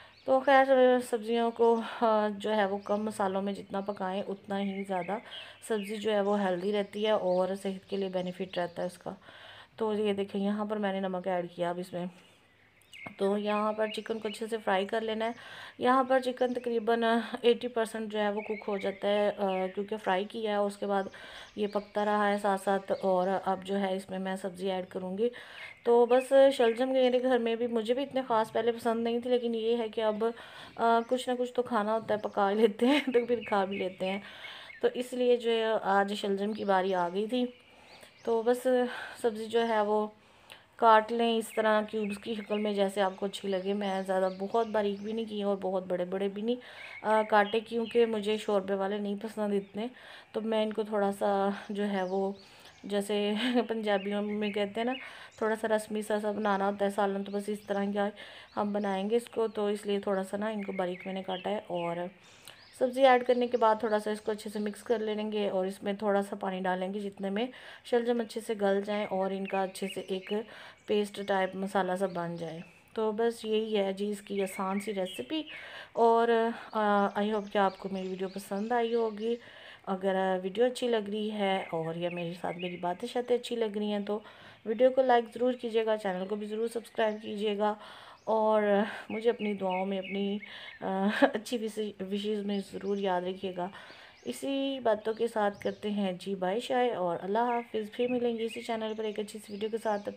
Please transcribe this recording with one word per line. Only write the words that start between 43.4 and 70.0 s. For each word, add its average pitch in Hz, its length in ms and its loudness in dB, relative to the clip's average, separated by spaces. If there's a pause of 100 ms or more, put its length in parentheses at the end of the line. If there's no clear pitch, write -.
लगे। 190 260 0
मैं 196 320 -2
ज़्यादा 190 240 2
बहुत 196 380 0
बारीक 208 340 0
भी 214 120 -6
नहीं 226 120 -2
की 208 180 -4
और 202 120 2
बहुत 185 320 -2
बड़े-बड़े 185 420 -2
भी 202 120 -8
नहीं, 240 160 0 (460)
अ, 214 200 4
काटे, 214 360 4
क्योंकि 226 460 0
मुझे 214 320 -2
शोरबे 202 380 0
वाले 196 240 -2
नहीं 202 180 -4
पसंद 214 360 -4
इतने, 202 360 -4 (440)
तो 220 80 -4
मैं 220 220 0
इनको 220 200 -2
थोड़ा 208 280 0
सा 202 420 2 (180)
जो 202 120 -2
है 196 220 0
वो 196 300 -2 (500)
जैसे 208 500 0
<laughs> 240 340 2
पंजाबियों 208 520 0
में 208 300 -2
कहते 202 280 -2
हैं 233 60 0
ना, 254 100 -2 (460)
थोड़ा 220 140 2
सा 220 120 -4
रस्मी 214 360 0
सा, 208 160 0
सा 208 120 -2
बनाना 202 340 0
होता 202 200 0
है 196 60 2
सालन, 196 320 0
तो 196 80 -10
बस 202 180 -4
इस 208 180 -6
तरह 202 240 -2
का 202 200 0 (440)
हम 208 180 -2
बनाएंगे 202 420 -2
इसको, 226 320 -2
तो 208 220 -2
इसलिए 202 300 -2
थोड़ा 196 240 0
सा 196 140 -6
ना 208 120 -2
इनको 196 240 -6
बारीक 180 340 -4
मैंने 190 160 -6
काटा 185 260 -4
है। 208 220 -4
और 175 380 -4 (720)
सब्ज़ी 254 220 2
ऐड 247 220 8
करने 247 240 4
के 240 100 -2
बाद 220 260 4
थोड़ा 214 160 2
सा 214 120 -4
इसको 214 200 -4
अच्छे 214 180 -6
से 208 100 -6
मिक्स 208 220 -6
कर 220 200 0
लेंगे 214 480 -2
और 185 180 0
इसमें 202 300 -6
थोड़ा 202 240 2
सा 202 140 -4
पानी 196 240 -4
डालेंगे 185 400 -2
जितने 196 300 -6
में 220 200 -2 (360)
शलजम 240 340 2
अच्छे 220 220 -6
से 226 140 -4
गल 202 260 2
जाएं 208 240 -2
और 190 280 -2
इनका 190 300 -2
अच्छे 190 240 -6
से 190 140 -8